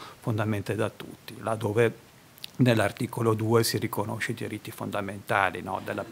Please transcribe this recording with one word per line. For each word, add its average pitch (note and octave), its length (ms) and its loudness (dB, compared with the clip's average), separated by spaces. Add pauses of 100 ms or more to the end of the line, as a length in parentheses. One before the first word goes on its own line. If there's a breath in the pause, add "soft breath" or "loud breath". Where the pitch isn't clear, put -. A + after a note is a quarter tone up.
(180 loud breath)
fondamentalmente G#2+ 560 -2
da G#2 160 0
tutti, - 500 -16
laddove A2 680 2 (520)
nell'articolo A2+ 760 4
due A2+ 300 4
si A#2 140 0
riconosce A2 540 -4
i - 20 -4
diritti G#2+ 360 -8
fondamentali, G2+ 920 0
no? F#2+ 220 -4
Della, G#2 280 -4